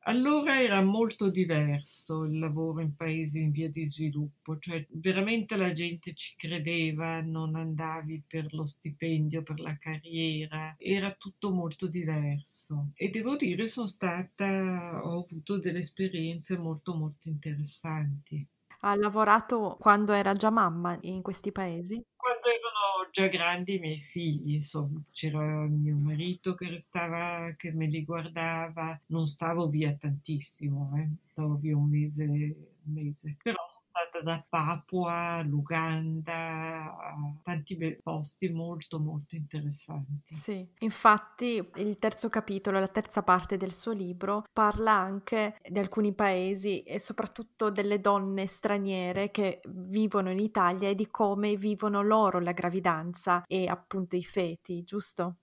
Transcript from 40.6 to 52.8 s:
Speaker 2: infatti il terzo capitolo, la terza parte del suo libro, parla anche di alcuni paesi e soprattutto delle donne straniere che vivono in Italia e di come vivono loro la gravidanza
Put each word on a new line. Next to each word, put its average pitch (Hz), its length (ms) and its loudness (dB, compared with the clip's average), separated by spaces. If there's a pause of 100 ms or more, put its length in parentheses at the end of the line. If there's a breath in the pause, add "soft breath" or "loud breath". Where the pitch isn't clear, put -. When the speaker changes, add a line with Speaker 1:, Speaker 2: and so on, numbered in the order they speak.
Speaker 2:
infatti 220 1000 4
il 202 220 -2
terzo 220 300 0
capitolo, 202 500 0
la 190 100 2
terza 208 340 -2
parte 185 340 4
del 185 180 -4
suo - 180 -6
libro, 196 600 -2
parla 214 400 4
anche 202 720 2
di 185 160 -2
alcuni 202 360 2
paesi 190 680 2
e 160 160 -6
soprattutto 214 720 -4
delle 202 300 2
donne 196 460 2
straniere 196 840 0
che 196 360 0
vivono 190 640 0
in 185 80 0
Italia 196 500 2
e 202 60 4
di 208 160 0
come 208 460 2
vivono 208 460 0
loro 208 380 6
la 175 120 0
gravidanza 175 960 0